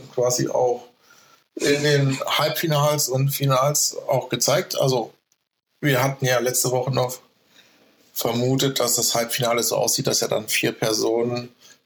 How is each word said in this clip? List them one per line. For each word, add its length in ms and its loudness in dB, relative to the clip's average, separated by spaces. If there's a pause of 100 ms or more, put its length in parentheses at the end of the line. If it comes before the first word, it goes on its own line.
(140)
quasi 360 0
auch 340 0 (720)
in 280 0
den 420 2
Halbfinals 840 0
und 200 0
Finals 680 0 (100)
auch 220 0
gezeigt. 500 0
Also 340 0 (680)
wir 220 2
hatten 220 -2
ja 140 2
letzte 320 0
Woche 200 0
noch 260 -2 (960)
vermutet, 680 0
dass 160 0
das 200 0
Halbfinale 480 0
so 140 -2
aussieht, 300 0
dass 120 0
ja 80 0
dann 200 -4
vier 260 0
Personen 800 -2 (320)